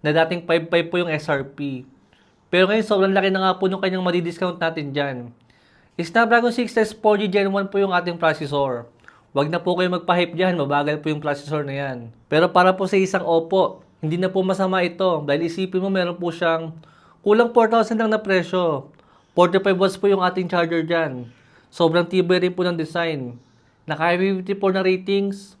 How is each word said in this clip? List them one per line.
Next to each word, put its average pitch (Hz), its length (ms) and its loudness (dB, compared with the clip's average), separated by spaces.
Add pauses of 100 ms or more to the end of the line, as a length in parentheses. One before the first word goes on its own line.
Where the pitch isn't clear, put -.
Na 151 80 0
dating 165 320 0
five 165 240 0
five 170 240 0
po 180 80 0
yung 170 80 -2
S 151 200 -4
R 139 160 0
P. 139 440 -10 (600)
Pero 180 160 4
ngayon 214 200 2
sobrang 196 280 2
laki 190 160 2
na 190 160 0
nga 185 160 2
po 190 80 0
nung 190 160 -2
kanyang 185 160 0
madi-discount 175 560 -2
natin 160 400 -4
dyan. 143 200 -4 (840)
Snapdragon 233 480 2
six 233 320 -2
S 214 160 0
four 208 240 2
G 214 80 0
Gen 196 240 0
one 196 160 -2
po 202 80 -4
yung 196 160 2
ating 175 240 0
processor. 143 720 -2 (480)
Wag 151 160 0
na 175 80 -2
po 175 160 -2
kayo 180 160 0
magpa-hype 175 400 0
dyan, 180 240 0
mabagal 147 480 -2
po 156 80 -2
yung 147 80 -4
processor 147 400 -4
na 139 160 -6
yan. 127 320 -8 (240)
Pero 165 160 4
para 180 240 4
po 185 160 -2
sa 202 80 0
isang 190 320 0
Oppo, 165 560 0 (160)
hindi 160 160 -4
na 185 160 -2
po 190 80 0
masama 185 400 0
ito 175 480 0
dahil 151 160 0
isipin 185 400 -4
mo 196 80 -2
meron 175 240 -2
po 175 160 -4
siyang 165 400 -2 (480)
kulang 226 320 4
four 226 160 6
thousand 220 320 2
lang 220 80 0
na 220 80 2
presyo. 180 720 0 (480)
Forty-five 185 400 4
watts 190 240 0
po 202 80 2
yung 196 160 4
ating 180 240 -2
charger 170 320 0
dyan. 156 480 -2 (400)
Sobrang 170 400 2
tibay 180 320 2
rin 180 160 0
po 180 80 -2
ng 175 140 -2
design. 160 580 -4 (480)
Naka 160 300 0
I - 20 0
P 185 60 0 (180)
fifty-four 196 320 -2
na 190 80 0
ratings 196 800 -2